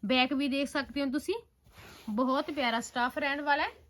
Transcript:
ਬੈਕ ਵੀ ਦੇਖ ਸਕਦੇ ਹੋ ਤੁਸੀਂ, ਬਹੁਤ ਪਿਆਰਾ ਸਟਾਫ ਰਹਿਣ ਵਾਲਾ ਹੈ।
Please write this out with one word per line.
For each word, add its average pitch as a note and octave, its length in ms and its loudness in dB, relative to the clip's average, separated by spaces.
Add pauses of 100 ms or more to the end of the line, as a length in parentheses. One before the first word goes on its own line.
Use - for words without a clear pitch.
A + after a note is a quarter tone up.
ਬੈਕ B3+ 300 4
ਵੀ C#4 160 0
ਦੇਖ C#4 200 0
ਸਕਦੇ C#4+ 320 -2
ਹੋ C#4 80 0
ਤੁਸੀਂ, D4 260 -2 (760)
ਬਹੁਤ C4 400 2
ਪਿਆਰਾ A#3+ 320 0
ਸਟਾਫ B3+ 360 -2
ਰਹਿਣ C#4+ 240 -2
ਵਾਲਾ C#4+ 200 2
ਹੈ। A4 80 -2 (200)